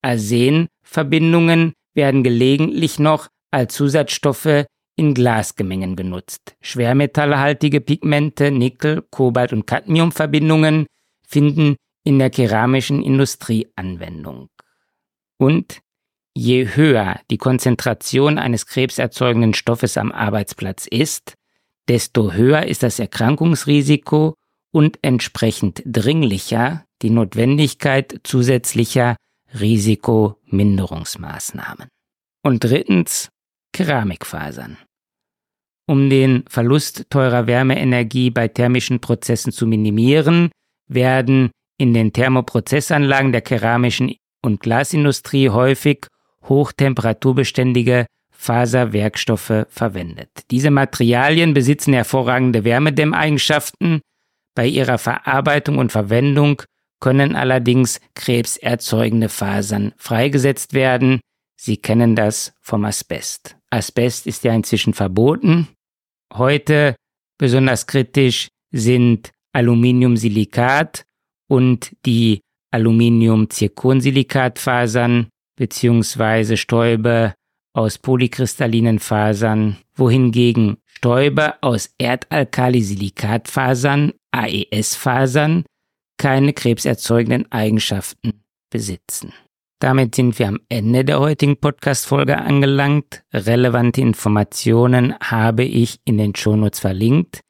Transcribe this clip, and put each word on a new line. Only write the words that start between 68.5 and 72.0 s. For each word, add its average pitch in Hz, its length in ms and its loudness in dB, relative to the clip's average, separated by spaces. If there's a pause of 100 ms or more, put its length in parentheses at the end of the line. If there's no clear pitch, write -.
sind 120 640 2 (200)
Aluminiumsilikat 120 1500 2 (440)
und 127 560 0